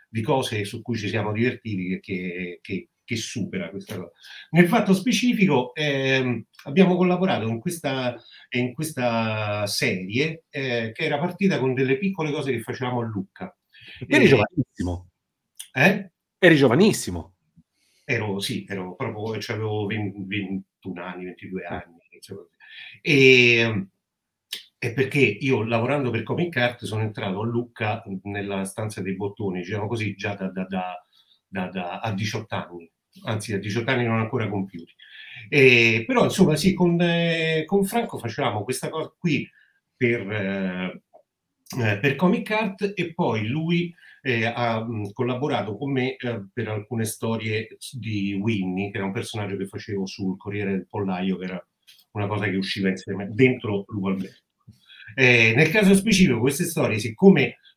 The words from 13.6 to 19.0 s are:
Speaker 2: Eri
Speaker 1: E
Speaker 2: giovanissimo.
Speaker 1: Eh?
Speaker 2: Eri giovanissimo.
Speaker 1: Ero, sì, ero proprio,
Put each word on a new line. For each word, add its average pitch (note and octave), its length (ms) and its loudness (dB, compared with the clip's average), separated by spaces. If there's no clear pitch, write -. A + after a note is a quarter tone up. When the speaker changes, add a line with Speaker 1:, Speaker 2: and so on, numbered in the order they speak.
Speaker 2:
Eri - 180 6
Speaker 1:
E - 20 8
Speaker 2:
giovanissimo. F2+ 800 2
Speaker 1:
Eh? F#3+ 380 4
Speaker 2:
Eri E3+ 160 10
giovanissimo. C3+ 720 4
Speaker 1:
Ero, G#2+ 340 -2
sì, G2 280 -6
ero F#2 280 -8
proprio, G#2+ 440 -8